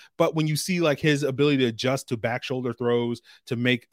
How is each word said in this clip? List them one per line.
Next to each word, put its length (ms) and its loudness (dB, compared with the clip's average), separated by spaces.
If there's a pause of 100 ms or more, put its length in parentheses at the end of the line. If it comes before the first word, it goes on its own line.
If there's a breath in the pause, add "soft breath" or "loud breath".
(160 loud breath)
but 180 2
when 100 2
you 120 0
see, 240 -2
like, 180 2
his 240 2
ability 360 2
to 80 4
adjust 420 -2
to 80 -2
back 260 -4
shoulder 300 -6
throws, 480 -2 (240 loud breath)
to 100 -4
make 380 0